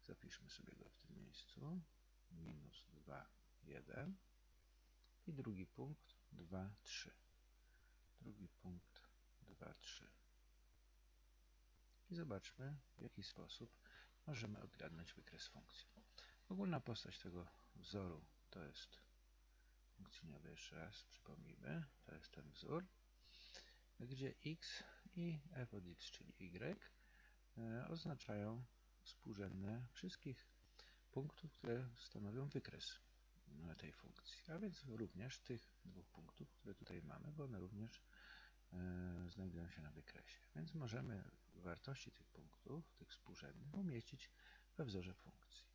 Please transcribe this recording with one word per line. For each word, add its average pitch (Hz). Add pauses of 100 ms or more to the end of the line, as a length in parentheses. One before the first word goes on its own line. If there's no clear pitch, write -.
Zapiszmy -
sobie -
go -
w -
tym -
miejscu. - (500)
Minus 80 (100)
dwa, 76 (340)
jeden. 131 (1120)
I 165
drugi 110
punkt - (160)
dwa, 92 (140)
trzy. - (1080)
Drugi 104
punkt - (400)
dwa, -
trzy. - (2000)
I 180
zobaczmy, 139 (200)
w -
jaki 101
sposób - (500)
możemy 110
odgadnąć 82
wykres -
funkcji. - (600)
Ogólna 185
postać -
tego 87 (280)
wzoru 92 (240)
to 87
jest - (920)
funkcjoniowy, -
jeszcze 78
raz 82
przypomnijmy, - (200)
to 76
jest -
ten 73
wzór, 170 (1120)
gdzie 131 (120)
x - (320)
i 170 (120)
f 127
od 92
x, -
czyli -
y, 156 (840)
e, 113
oznaczają 123 (380)
współrzędne 101
wszystkich - (640)
punktów, 147
które 123
stanowią 110
wykres, - (720)
e, 80
tej 78
funkcji, -
a 165
więc 185
również 110
tych - (160)
dwóch 92
punktów, -
które -
tutaj 87
mamy, 143
bo 151
one 120
również, 104 (720)
e, 90
znajdują 85
się -
na 76
wykresie. - (160)
Więc 156
możemy 120 (220)
wartości 90
tych -
punktów, -
tych -
współrzędnych, 92
umieścić 147 (460)
we 156
wzorze 92
funkcji. -